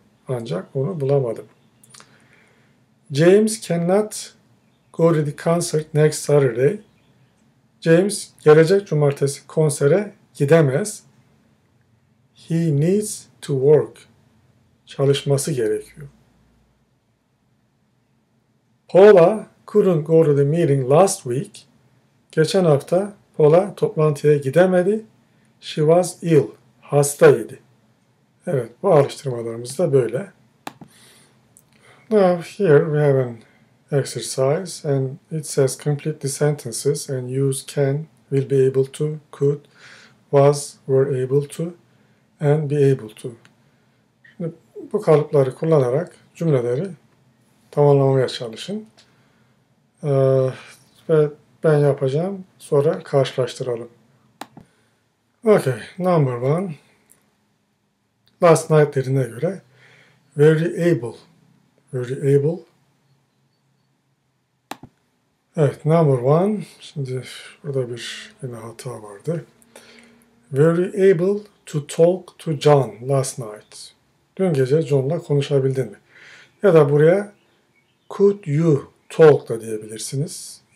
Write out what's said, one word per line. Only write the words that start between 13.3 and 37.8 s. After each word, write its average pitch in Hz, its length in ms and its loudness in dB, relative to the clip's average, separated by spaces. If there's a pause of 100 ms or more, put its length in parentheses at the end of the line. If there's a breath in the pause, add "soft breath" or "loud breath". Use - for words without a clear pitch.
to - 140 -6
work. 135 440 2 (880)
Çalışması 139 640 -2
gerekiyor. 117 540 -6 (2750)
Paula 196 580 6 (200)
couldn't 180 400 0
go 160 180 4
to 147 120 2
the 143 80 2
meeting 139 460 0
last 180 320 2
week. 127 440 -8 (640)
Geçen 160 320 2
hafta 170 500 0 (240)
Paula 165 360 4
toplantıya 151 640 0
gidemedi. 180 680 0 (560)
She - 200 -10
was 170 420 2
ill. 151 240 2 (340)
Hastaydı. 143 800 2 (880)
Evet, 127 240 -4 (120)
bu 196 100 2
alıştırmalarımız 123 840 -2
da 170 140 -2
böyle. 131 400 -2 (1800 soft breath)
Now 185 540 0
here 156 200 6
we 151 140 -4
have 139 240 2
an 120 140 -8 (640 soft breath)
exercise 139 880 -6
and 135 220 -2 (200)
it 156 160 -8
says 135 320 -2
complete 151 400 -6
the 139 100 -8
sentences 147 800 -4
and 127 200 -8
use 135 360 -4
can, 143 400 -4 (240)